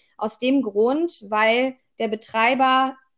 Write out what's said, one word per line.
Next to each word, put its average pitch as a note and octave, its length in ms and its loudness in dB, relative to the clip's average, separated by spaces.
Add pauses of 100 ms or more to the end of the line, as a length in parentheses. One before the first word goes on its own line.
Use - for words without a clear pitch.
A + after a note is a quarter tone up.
(180)
Aus A3 220 -6
dem C4 240 2
Grund, A3+ 680 -2
weil A#3 460 0 (240)
der A3+ 80 -2
Betreiber B3+ 880 0 (220)